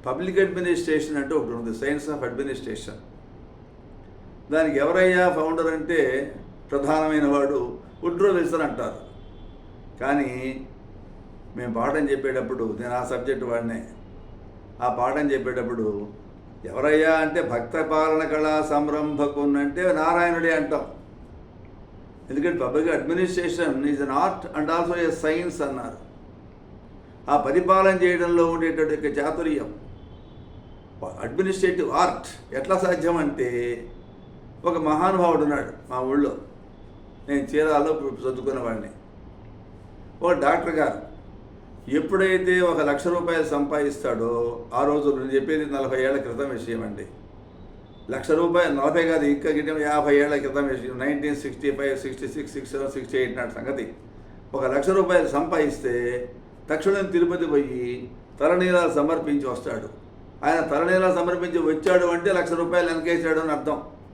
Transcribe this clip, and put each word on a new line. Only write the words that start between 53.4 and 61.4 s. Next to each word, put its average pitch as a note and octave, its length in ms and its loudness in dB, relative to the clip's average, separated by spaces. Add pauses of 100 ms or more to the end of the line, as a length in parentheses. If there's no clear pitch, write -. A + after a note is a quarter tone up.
సంగతి. A#2+ 380 -6 (600)
ఒక - 120 -2
లక్ష F#3 240 2
రూపాయలు F3+ 380 4
సంపాదిస్తే C3+ 1040 0 (2000)
తలనీలాలు F3 540 4
సమర్పించి D3 540 2
వస్తాడు. A#2+ 540 -6 (440)
ఆయన E3 140 4
తలనీలాలు F3+ 560 4
సమర్పించి E3+ 460 0